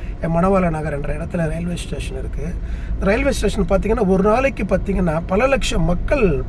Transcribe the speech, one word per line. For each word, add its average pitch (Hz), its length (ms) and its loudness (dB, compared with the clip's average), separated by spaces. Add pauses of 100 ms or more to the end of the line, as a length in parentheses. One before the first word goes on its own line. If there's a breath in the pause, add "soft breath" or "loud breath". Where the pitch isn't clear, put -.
(280 loud breath)
மணவாள 180 420 2
நகர் 151 220 -4
என்ற 143 240 -4
இடத்துல 165 320 -2
ரயில்வே 170 280 -4
ஸ்டேஷன் - 420 -6
இருக்கு. - 280 -6 (540 loud breath)
ரயில்வே 247 320 2
ஸ்டேஷன் 202 320 0
பார்த்தீங்கன்னா, 202 420 2
ஒரு 190 160 4
நாளைக்கு 240 420 2
பார்த்தீங்கன்னா, 185 600 0
பல 208 200 2
லட்சம் 196 380 2
மக்கள் 175 640 2